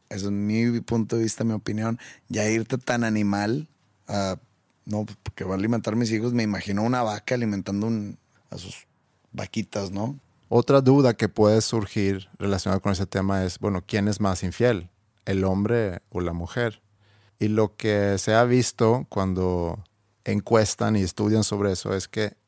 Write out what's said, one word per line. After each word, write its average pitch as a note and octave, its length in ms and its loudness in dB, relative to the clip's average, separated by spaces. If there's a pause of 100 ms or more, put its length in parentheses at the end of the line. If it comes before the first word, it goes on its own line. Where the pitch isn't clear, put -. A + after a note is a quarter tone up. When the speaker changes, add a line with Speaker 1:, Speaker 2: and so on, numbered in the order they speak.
Speaker 1:
Ese G2+ 180 -6
es G2+ 60 -2
mi A2 480 0
punto A2+ 360 -2
de A2+ 80 0
vista, A2+ 200 -2
mi A2+ 80 0
opinión. A2 460 -4 (300)
Ya G#2+ 200 0
irte A2+ 300 0
tan A#2+ 260 -2
animal G#2+ 640 0 (400)
a, G2 280 -2 (480)
no, G#2+ 220 -4 (160)
porque - 220 -10
va F#2+ 100 -4
a F#2+ 40 -2
alimentar A2 360 -2
a - 20 -2
mis A#2 140 0
hijos, A2+ 220 -2
me A#2+ 100 0
imagino G2+ 400 -2
una B2 200 0
vaca G#2+ 340 -4
alimentando G2+ 500 -2
un, G#2+ 320 -4 (320)
a - 80 -12
sus F#2 280 -16 (460)
vaquitas, G2 600 -6
¿no? A#2 260 -6 (300)
Speaker 2:
Otra C3+ 320 6
duda C3 340 6
que G#2+ 140 0
puede G#2+ 320 6
surgir G2 680 -2 (100)
relacionada F#2+ 420 0
con G2+ 120 -2
ese F#2 140 -2
tema G2 380 0
es, F2+ 160 -6
bueno, F#2+ 260 -2
¿quién G#2 220 0
es G2+ 120 -2
más F#2+ 220 0
infiel? F#2+ 480 0 (360)
¿El F#2+ 180 0
hombre G2+ 640 0
o F2+ 140 -4
la F2 100 -4
mujer? G2 480 -4 (580)
Y A2 100 0
lo G#2+ 280 2
que G2+ 400 2
se G#2+ 180 0
ha A#2 100 8
visto B2 640 2
cuando F#2 760 -2 (400)
encuestan A2 720 2
y G2 60 2
estudian G#2 420 0
sobre G2+ 280 -2
eso G2 220 -4
es F#2+ 140 -4
que G#2 280 -4 (120)